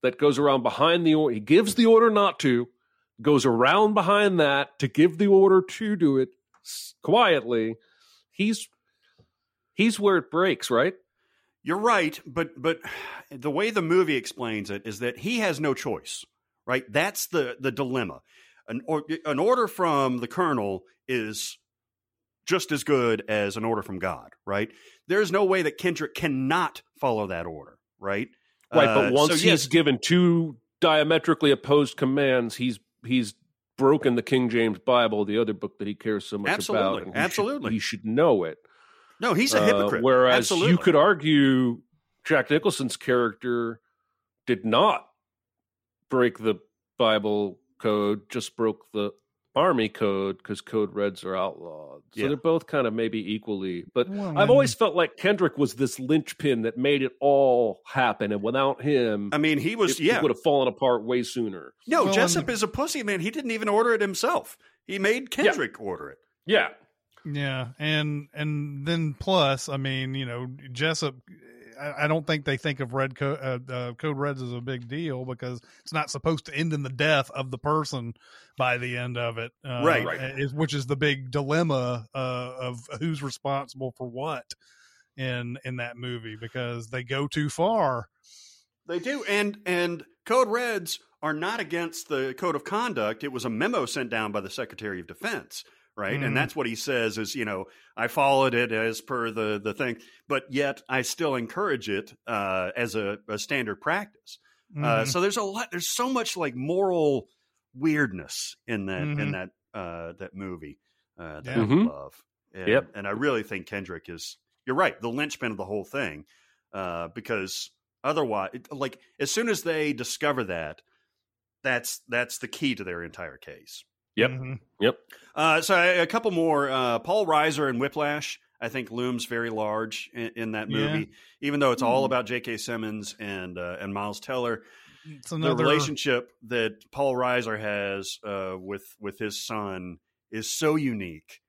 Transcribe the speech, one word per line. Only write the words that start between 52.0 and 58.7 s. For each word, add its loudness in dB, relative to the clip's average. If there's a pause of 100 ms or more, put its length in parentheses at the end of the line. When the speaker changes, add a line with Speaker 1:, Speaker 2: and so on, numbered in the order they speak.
Speaker 1:
So -6
Speaker 2:
Yeah. 0
Speaker 1:
they're 0
both 0
kind 0
of 0
maybe -2
equally. -6
But 0
Speaker 3:
Well, -6
Speaker 1:
I've -2
Speaker 3:
and 6
Speaker 1:
always 6
felt 2
like 2
Kendrick 2
was 2
this -2
linchpin 0
that -2
made 2
it -2
all 4
happen, 0
and -2
without 0